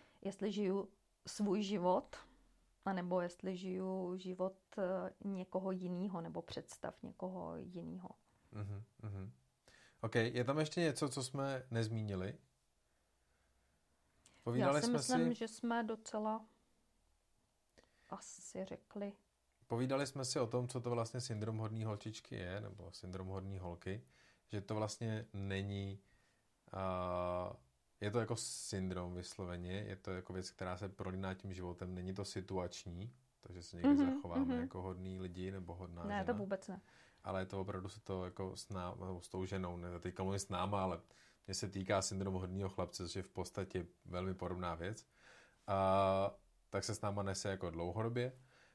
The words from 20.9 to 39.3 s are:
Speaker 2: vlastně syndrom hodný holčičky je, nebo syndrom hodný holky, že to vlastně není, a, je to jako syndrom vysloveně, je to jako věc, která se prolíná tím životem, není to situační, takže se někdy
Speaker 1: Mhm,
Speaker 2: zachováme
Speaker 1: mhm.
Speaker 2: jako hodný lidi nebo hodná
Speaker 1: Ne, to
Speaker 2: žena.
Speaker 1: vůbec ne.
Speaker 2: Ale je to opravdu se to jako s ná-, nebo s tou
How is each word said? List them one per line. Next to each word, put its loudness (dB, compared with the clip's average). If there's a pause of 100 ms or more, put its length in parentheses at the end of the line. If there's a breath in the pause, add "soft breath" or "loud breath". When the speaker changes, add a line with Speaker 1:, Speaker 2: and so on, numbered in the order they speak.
Speaker 2:
vlastně 0
syndrom -2
hodný -2
holčičky -4
je, -4
nebo -10
syndrom -6
hodný -4
holky, -4 (460 soft breath)
že -2
to -4
vlastně 0
není, -2 (720 soft breath)
a, 0 (480)
je 0
to 4
jako 0
syndrom -2
vysloveně, -4
je -4
to -6
jako -4
věc, -4
která -4
se -4
prolíná -4
tím -8
životem, -6
není -4
to -2
situační, -4 (280)
takže -12
se -12
někdy 8
Speaker 1:
Mhm, 6
Speaker 2:
zachováme 0 (100)
Speaker 1:
mhm. 0
Speaker 2:
jako -4
hodný -4
lidi -4
nebo -8
hodná -8
Speaker 1:
Ne, -2
to -2
Speaker 2:
žena. 0
Speaker 1:
vůbec -4
ne. -8 (440 soft breath)
Speaker 2:
Ale 0
je -2
to -4
opravdu -4
se -12
to -2
jako -4
s -12
ná-, -4 (120)
nebo -4
s -14
tou -2